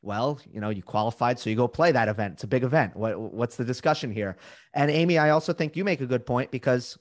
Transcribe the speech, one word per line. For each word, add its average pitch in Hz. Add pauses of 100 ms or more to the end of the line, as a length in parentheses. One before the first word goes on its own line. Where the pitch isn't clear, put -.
well, 120 (120)
you 107
know, 104
you 104
qualified, 117
so -
you 107
go 120
play 165
that 117
event. 104
It's -
a 107
big 123
event. 120
What, 104
what's 110
the -
discussion 127
here? 101 (380)
And 143
Amy, 165
I 151
also 156
think 156
you 180
make 180
a 131
good 120
point 127
because 123